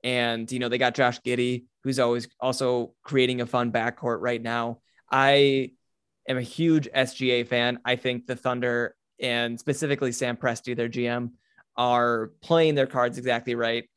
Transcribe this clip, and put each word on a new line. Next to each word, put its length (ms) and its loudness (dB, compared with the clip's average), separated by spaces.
And, 460 -2
you 100 -4
know, 80 -2
they 100 0
got 160 2
Josh 260 2
Giddey, 440 -2
who's 160 -2
always 300 0
also 640 -2
creating 380 2
a 60 -2
fun 260 0
backcourt 480 -2
right 200 -2
now. 400 -4
I 640 4
am 120 -2
a 40 -4
huge 500 2
S 200 0
G 200 0
A 120 2
fan. 400 0
I 120 0
think 300 -4
the 100 -6
Thunder 580 -2
and 400 -2
specifically 520 -2
Sam 260 -4
Presti, 360 -4
their 140 -2
G 180 -2
M, 280 -4
are 540 2
playing 340 4
their 120 2
cards 320 0
exactly 360 -2
right. 300 -2